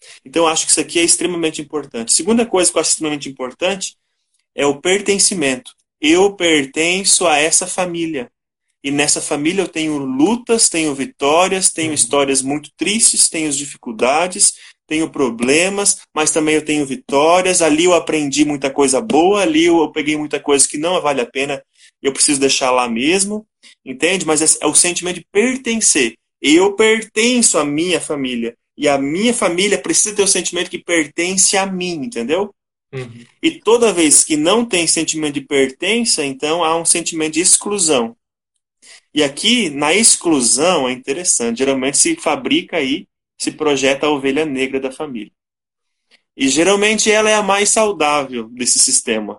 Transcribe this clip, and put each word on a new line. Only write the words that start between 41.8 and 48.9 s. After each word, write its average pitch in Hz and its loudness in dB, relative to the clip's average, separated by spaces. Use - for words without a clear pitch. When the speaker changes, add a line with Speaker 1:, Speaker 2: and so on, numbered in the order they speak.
Speaker 1:
se 165 2
fabrica 147 -2
aí, 147 -4
se - -6
projeta 139 0
a - 2
ovelha 135 0
negra 135 -4
da 135 -6
família. 131 -12
E 135 0
geralmente 202 2
ela 214 4
é 214 4
a 208 2
mais 202 2
saudável 147 0
desse 123 -2
sistema. 107 -2